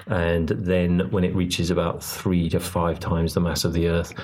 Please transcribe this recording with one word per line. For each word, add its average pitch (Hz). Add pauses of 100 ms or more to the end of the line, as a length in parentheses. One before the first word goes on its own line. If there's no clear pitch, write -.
And 85
then 90
when 95
it 90
reaches 87
about 87
three 90
to 90
five 85
times 82
the 90
mass 85
of 85
the 85
Earth, 85 (100)